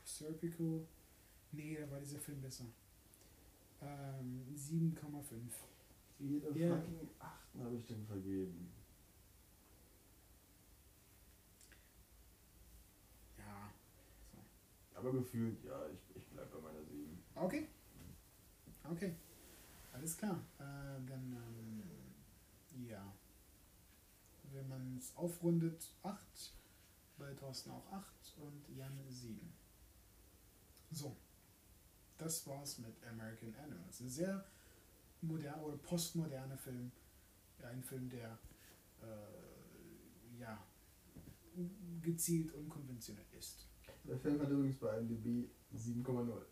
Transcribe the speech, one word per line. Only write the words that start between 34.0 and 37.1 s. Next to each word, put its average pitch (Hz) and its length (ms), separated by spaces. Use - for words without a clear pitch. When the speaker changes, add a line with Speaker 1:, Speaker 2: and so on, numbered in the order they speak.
Speaker 1:
sehr 190 360
moder-, 160 440
oder 147 120
postmoderner 135 800
Film. 123 340